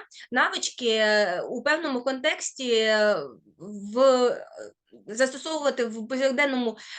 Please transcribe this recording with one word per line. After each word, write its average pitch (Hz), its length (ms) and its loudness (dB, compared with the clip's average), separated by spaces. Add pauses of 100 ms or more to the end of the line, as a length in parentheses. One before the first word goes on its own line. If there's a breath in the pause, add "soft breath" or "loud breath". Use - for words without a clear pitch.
(320 loud breath)
навички, 269 580 -2
е, 214 520 2
у 208 220 -6
певному 294 380 0
контексті, 262 720 -4
е, 214 440 4 (400)
в, 208 420 -8
е, 254 480 4 (600)
застосовувати 262 800 -2
в 220 220 -8
повсякденному, 262 680 0 (220 loud breath)